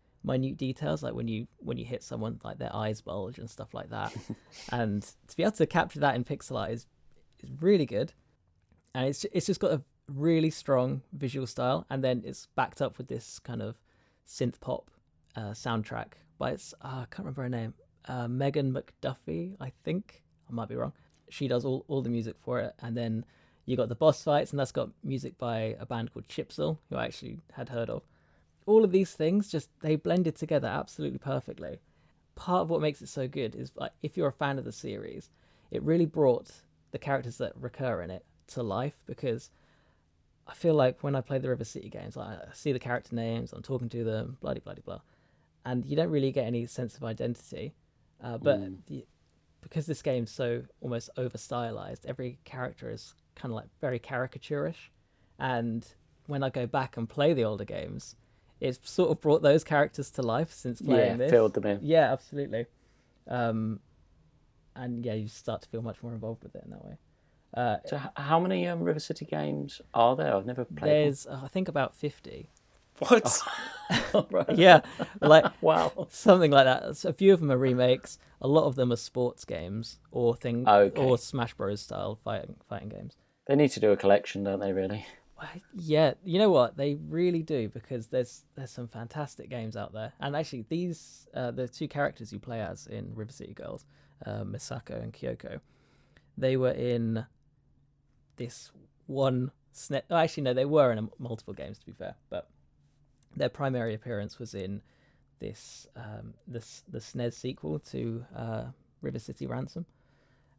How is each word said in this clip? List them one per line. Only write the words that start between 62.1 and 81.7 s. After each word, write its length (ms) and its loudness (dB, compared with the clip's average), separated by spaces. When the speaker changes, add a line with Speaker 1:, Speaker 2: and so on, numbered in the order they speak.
Speaker 1:
absolutely. 540 -4
Um, 540 -2
and 280 -6
yeah, 100 -2
you 140 -4
start 340 -8
to 60 -20
feel 140 -8
much 200 -10
more 100 -10
involved 300 -8
with 120 -18
it 100 -16
in 60 -16
that 140 -18
way. 120 -16
Uh, 320 0
Speaker 2:
So 100 -4
h-, 60 -6
how 220 2
many, 300 0
um, 140 -4
River 180 0
City 240 -8
games 560 -6
are 200 6
there? 220 0
I've 100 -2
never 200 -6
played 100 -14
one. 120 0
Speaker 1:
there's, 380 4
uh, 160 -10
I 60 -12
think, 200 -2
about 280 -2
fifty. 540 -10
Speaker 3:
What? 420 6
Speaker 2:
Oh. 120 4
<laughs> 40 -
Right. 260 2
Speaker 1:
Yeah, 260 12
like, 340 12
Speaker 2:
<laughs> 60 -20
Wow. 500 4
Speaker 1:
something 420 8
like 120 12
that. 320 2
So 120 -4
a 40 2
few 200 8
of 80 8
them 100 2
are 80 4
remakes. 600 4
A 60 -2
lot 200 6
of 100 0
them 160 2
are 40 2
sports 480 -4
games 540 -8
or 240 2
thing, 320 0
Speaker 2:
Okay. 340 8
Speaker 1:
or 160 6
Smash 360 -4
Bros 260 -4